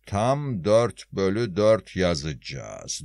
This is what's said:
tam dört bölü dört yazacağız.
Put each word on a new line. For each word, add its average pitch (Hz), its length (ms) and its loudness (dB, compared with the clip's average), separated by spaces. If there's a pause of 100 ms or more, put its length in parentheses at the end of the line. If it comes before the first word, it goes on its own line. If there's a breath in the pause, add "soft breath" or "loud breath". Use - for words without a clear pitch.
tam 123 580 -2
dört 107 480 2
bölü 98 440 0
dört 107 400 4
yazacağız. 71 1080 -4